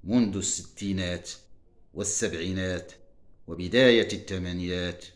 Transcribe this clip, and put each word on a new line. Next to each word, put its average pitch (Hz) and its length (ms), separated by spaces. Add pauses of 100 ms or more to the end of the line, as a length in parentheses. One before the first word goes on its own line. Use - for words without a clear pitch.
منذ 104 320
الستينات 92 920 (640)
والسبعينات 92 960 (540)
وبداية 107 640
الثمانينات 90 920 (120)